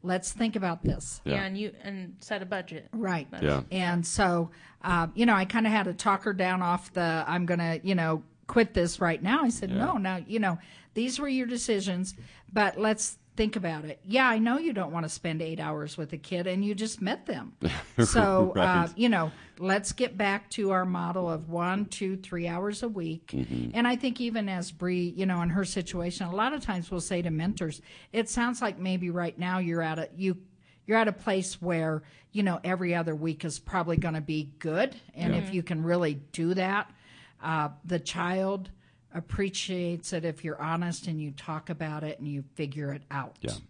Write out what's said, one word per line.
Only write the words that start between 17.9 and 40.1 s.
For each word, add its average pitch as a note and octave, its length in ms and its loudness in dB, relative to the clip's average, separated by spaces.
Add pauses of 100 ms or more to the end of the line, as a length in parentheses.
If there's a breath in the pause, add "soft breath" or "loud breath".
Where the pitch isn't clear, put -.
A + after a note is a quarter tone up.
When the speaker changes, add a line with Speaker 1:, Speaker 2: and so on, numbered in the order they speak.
Speaker 1:
So, F#3+ 500 6
uh, G3+ 40 4
Speaker 2:
Right. F3+ 380 6
Speaker 1:
you A#3 120 4
know, E3+ 240 2 (260 loud breath)
let's G3 340 2
get A#3+ 260 -2
back G3+ 320 0
to G3 200 0
our F#3 140 4
model F3 460 0
of D#3+ 180 -4
one, F3+ 380 0
two, F#3+ 300 -4
three F3+ 300 -6
hours F#3+ 360 -4
a A#3+ 60 -2
week. E3 400 -4
Speaker 2:
Mm-hmm. A2+ 460 -2
Speaker 1:
And A#3+ 140 4
I B3 80 2
think B3+ 240 -2
even A3+ 280 -2
as F#3 220 -4
Bree, F3+ 460 -2
you F#3+ 100 0
know, F3+ 160 2
in F3 80 2
her F#3+ 140 2
situation, F3 640 -4
a F3 80 -4
lot A3+ 180 0
of D4 100 -4
times F3+ 280 -2
we'll F3+ 100 -2
say F3 220 -2
to E3+ 80 -2
mentors, E3 500 -2 (320 loud breath)
"It A3+ 160 0
sounds A#3+ 340 0
like G#3+ 160 -2
maybe F#3 320 0
right E3+ 280 -2
now F3+ 200 0
you're E3+ 240 0
at D#3+ 160 0
a, D#3+ 180 -4
you, F#3 200 0 (500 soft breath)
you're A3 120 4
at A3 100 6
a G3+ 40 0 (140)
place F#3+ 360 0
where, D#3+ 400 0 (300 soft breath)
you G#3 120 0
know, F3 180 0
every F3+ 320 0
other E3 220 0
week D3+ 280 -2
is D3+ 140 -4
probably E3+ 380 0
gonna D#3+ 240 2
be D3+ 300 -2 (100)
good. F3+ 340 0 (200)
And - 200 0
Speaker 2:
Yeah. - 80 2
Speaker 1:
if G3 120 -4
you F3 100 0
can D#3+ 180 -2
really E3 320 2 (180)
do E3+ 220 0
that, F#3+ 360 0 (520 loud breath)
uh, D#3 280 0 (140)
the E3+ 140 0
child F#3 720 -2 (420 soft breath)
appreciates F3+ 1000 -2